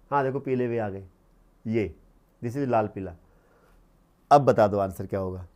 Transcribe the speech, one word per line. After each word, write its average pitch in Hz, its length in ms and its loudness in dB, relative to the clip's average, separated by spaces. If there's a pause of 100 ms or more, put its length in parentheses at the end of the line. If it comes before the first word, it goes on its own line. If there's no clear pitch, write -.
(120)
हाँ, 139 120 2
देखो 131 160 -2
पीले 127 280 -2
भी 117 100 -2
आ 107 120 -4
गए, 98 140 -12 (600)
ये, 110 300 -2 (460)
this 117 160 -8
is 139 100 -4
लाल 113 200 2
पीला। 95 280 -10 (1160)
अब 143 140 8
बता 110 220 6
दो 101 120 0
आंसर 98 260 -4
क्या 98 140 -6
होगा। 92 360 -8